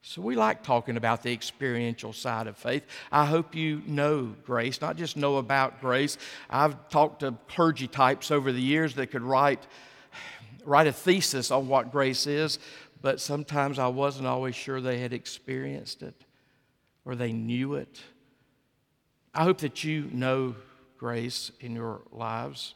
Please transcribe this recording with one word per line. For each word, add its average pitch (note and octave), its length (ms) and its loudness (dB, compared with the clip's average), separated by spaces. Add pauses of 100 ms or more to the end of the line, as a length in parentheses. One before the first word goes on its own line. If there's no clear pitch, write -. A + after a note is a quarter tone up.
So - 200 -14
we A#3 140 -2
like A3 280 2
talking A#2+ 340 0
about A2+ 260 0
the A#2+ 80 -2
experiential A#2 800 -4
side A2+ 360 -4
of G#2 100 -12
faith. C3 280 -4 (260)
I D3 140 6
hope D#3+ 300 0
you D#3 300 -2
know C#3+ 500 0 (100)
grace, A#2+ 360 -2
not D3+ 160 -4
just E3+ 180 -6
know C#3+ 220 2
about C3 420 0
grace. C3+ 380 0 (320)
I've C#3 400 2
talked D3+ 320 4
to C3 140 -4 (120)
clergy D#3+ 400 2
types C3 440 2
over C3+ 200 2
the B2+ 100 0
years C#3+ 340 2
that C3 120 -2
could B2 140 -6
write, C3+ 440 4 (1000)
write D3+ 220 8
a C#3 40 4
thesis C#3+ 600 2
on C3+ 180 2
what B2 220 2
grace C3+ 360 2
is, D3 320 0 (420)
but C3+ 200 0
sometimes C#3+ 580 -2
I B2+ 80 2
wasn't C3+ 400 0
always B2+ 280 -2
sure C3 260 -6
they B2+ 180 -2
had B2 140 -6
experienced C3+ 880 -10
it - 240 -16 (800)
or B2+ 100 -8
they A#2+ 160 -2
knew A#2+ 440 -2
it. - 260 -10 (1300)
I D#3 100 2
hope F#3 160 4
that - 240 -4
you D#3 280 -2
know B2+ 440 0 (420)
grace A#2+ 540 -6 (100)
in A#2 140 -10
your A2+ 260 -8 (100)
lives. A#2 640 -8